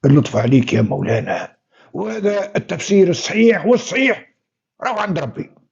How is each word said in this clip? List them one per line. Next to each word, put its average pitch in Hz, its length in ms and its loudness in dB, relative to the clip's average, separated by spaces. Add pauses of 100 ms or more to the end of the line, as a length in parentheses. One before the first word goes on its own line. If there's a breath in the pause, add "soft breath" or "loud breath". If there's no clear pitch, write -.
اللطف 139 320 4
عليك 117 360 2
يا 113 100 2
مولانا، - 720 -4 (360 soft breath)
وهذا 208 640 -4
التفسير 190 520 0
الصحيح، 208 580 2
والصحيح 247 680 0 (480)
راهو 240 160 -4
عند 208 200 -4
ربي. 135 320 -8 (220)